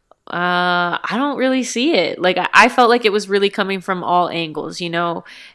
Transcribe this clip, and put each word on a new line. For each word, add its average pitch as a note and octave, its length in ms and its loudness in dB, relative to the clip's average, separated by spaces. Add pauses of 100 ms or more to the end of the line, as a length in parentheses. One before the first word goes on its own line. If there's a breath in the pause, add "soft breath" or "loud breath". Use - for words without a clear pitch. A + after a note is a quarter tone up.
(280)
"Uh, F3+ 760 0
I - 140 -8
don't C#4 200 -2
really C4 260 0
see B3 300 -2
it." F3 260 0
Like, F3+ 180 0
I, F#3 160 -2
I G#3+ 160 8
felt B3 200 4
like A#3+ 160 4
it G#3 60 2
was G3 180 -2
really G3+ 200 2
coming G3 320 -4
from F3+ 220 -6
all F3 260 2
angles, D#3+ 520 -6
you F3 80 -6
know? E3+ 340 -4 (320 loud breath)